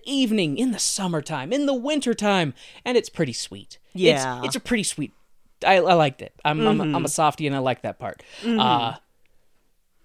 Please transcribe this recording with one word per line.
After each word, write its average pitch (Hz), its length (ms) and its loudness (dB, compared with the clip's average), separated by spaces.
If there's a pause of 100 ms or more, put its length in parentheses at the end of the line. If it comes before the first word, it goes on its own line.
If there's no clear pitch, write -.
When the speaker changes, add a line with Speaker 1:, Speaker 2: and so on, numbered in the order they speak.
Speaker 1:
evening, 220 540 0
in 254 120 0
the 202 80 -4
summertime, 160 720 -4
in 285 140 0
the 277 80 2
wintertime. 226 800 0 (300)
And 247 120 -2
it's - 120 2
pretty 139 240 -4
sweet. - 460 -12 (160)
It's, 180 80 -8
Speaker 2:
Yeah. 127 420 2
Speaker 1:
it's - 120 -4
a - 40 -6
pretty 220 240 0
sweet, - 280 -6 (520)
I, 190 120 6
I 175 180 4
liked 151 260 2
it. - 140 -16 (100)
I'm, 151 220 0
I'm, - 120 4
Speaker 2:
Mm-hmm. 151 180 0
Speaker 1:
I'm 165 80 -2
a 165 40 -4
softie, 151 380 0
and 139 100 -2
I 135 40 -2
like 127 220 -2
that 101 160 -8
part. - 240 -12 (200)
Speaker 2:
Mm-hmm. 226 180 0
Speaker 1:
Uh, 120 340 2 (1120)